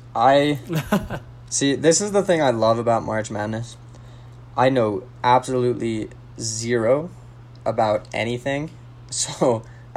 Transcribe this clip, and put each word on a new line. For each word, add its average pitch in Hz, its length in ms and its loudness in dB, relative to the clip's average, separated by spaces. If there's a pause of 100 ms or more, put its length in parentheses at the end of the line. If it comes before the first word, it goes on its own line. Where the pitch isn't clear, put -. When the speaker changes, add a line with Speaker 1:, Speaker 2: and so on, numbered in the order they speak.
(160)
Speaker 1:
I 139 440 4 (500)
Speaker 2:
<laughs> - 400 -16
Speaker 1:
see, 139 260 0
this 160 260 4
is 208 120 -4
the 202 100 4
thing 165 180 2
I 135 100 4
love 113 280 2
about 113 240 0
March 110 280 -4
Madness. 110 440 -8 (800)
I 127 140 4
know 113 340 0 (200)
absolutely 123 840 0 (300)
zero 117 720 -2 (560)
about 110 480 0
anything, 139 560 -4 (220)
<laughs> - 180 -20
so - 540 -2 (340)